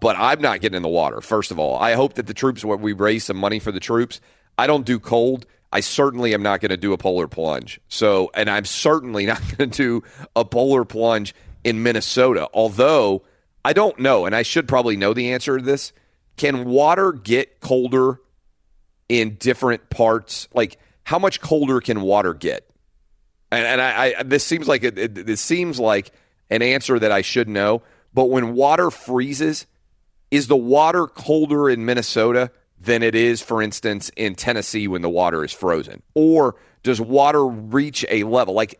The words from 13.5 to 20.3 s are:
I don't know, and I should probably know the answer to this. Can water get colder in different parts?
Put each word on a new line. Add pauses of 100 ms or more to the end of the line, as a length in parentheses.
I
don't
know,
and
I
should
probably
know
the
answer
to
this. (440)
Can
water
get
colder (880)
in
different
parts?